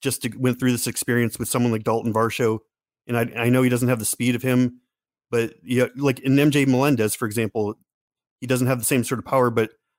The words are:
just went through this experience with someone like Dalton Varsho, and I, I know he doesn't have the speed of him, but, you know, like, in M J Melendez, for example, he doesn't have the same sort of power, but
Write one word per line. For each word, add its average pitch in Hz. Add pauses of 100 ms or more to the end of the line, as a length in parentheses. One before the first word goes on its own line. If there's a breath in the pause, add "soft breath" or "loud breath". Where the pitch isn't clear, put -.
just 123
went 127
through 127
this 120
experience 120
with 120
someone 120
like 110
Dalton 113
Varsho, 110 (460)
and 120
I, 117
I 117
know 127
he 127
doesn't 123
have 123
the 107
speed 123
of 120
him, 127 (480)
but, 117
you 123
know, 120
like, 135
in 135
M 147
J 143
Melendez, 127
for 117
example, 107 (640)
he 127
doesn't 127
have 127
the 113
same 127
sort 117
of 101
power, 123
but 113 (300)